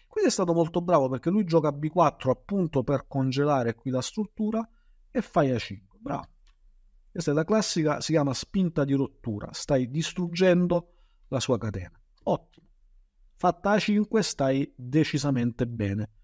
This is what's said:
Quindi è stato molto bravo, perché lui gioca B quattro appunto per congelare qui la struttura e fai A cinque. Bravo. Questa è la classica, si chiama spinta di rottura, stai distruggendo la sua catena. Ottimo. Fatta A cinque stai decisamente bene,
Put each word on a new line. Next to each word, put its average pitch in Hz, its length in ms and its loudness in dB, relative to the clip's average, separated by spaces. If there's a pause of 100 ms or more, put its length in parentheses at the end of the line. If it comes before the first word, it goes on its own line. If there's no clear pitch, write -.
Quindi 415 220 0
è 233 40 0
stato 175 200 0
molto 170 300 0
bravo, 165 260 4
perché 127 220 -2
lui 208 140 2
gioca 160 280 2
B 143 160 -4
quattro 151 440 2
appunto 165 500 -2
per 135 260 -2
congelare 131 640 0
qui - 160 -8
la 127 120 0
struttura 214 600 -4 (480)
e 233 120 -4
fai 143 300 0
A 120 60 0
cinque. - 400 -14
Bravo. - 300 -8 (840)
Questa 165 200 -4
è 143 40 2
la 156 100 2
classica, 160 580 0
si - 100 -4
chiama 143 220 2
spinta 170 500 -2
di 139 80 0
rottura, 123 600 -4
stai 127 380 -2
distruggendo 175 1080 0 (320)
la 131 120 -2
sua 123 160 0
catena. 101 420 -8 (260)
Ottimo. - 440 -6 (640)
Fatta - 380 0
A 214 80 4
cinque 208 420 2
stai 135 540 -2
decisamente 127 920 0
bene, 107 440 -4 (140)